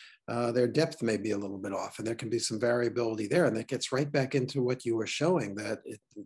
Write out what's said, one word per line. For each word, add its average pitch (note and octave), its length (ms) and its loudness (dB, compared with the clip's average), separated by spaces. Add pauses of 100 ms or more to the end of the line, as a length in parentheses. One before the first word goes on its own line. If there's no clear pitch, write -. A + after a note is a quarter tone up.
(280)
uh, A#2+ 240 0
their B2 160 4
depth C3+ 360 0
may A2+ 140 2
be G#2 120 -2
a G2+ 80 0
little G2 220 -6
bit G2 140 -4
off, F#2+ 260 -6
and A2 80 -4
there A2+ 80 -2
can A2+ 160 -6
be A#2 80 0
some A2 200 -2
variability A#2+ 680 0
there. E3 180 6
And A2 120 4
that B2 100 -4
gets - 240 -4
right D3 200 0
back C3 220 2
into B2+ 300 0
what B2+ 200 0
you A#2 120 0
were A2 100 0
showing, C#3+ 520 0
that G#2 280 -4
it, G#2 140 -12 (260)